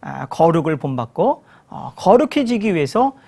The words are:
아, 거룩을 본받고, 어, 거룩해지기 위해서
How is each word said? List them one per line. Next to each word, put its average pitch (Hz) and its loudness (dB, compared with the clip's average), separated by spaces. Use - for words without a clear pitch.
아, 135 -10
거룩을 160 2
본받고, 139 -4
어, - -14
거룩해지기 233 2
위해서 220 0